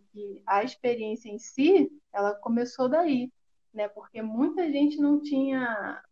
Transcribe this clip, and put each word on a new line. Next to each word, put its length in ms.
que 340
a 200
experiência 640
em 100
si, 500
ela 240
começou 540
daí, 420
né? 140
Porque 340
muita 480
gente 280
não 240
tinha 920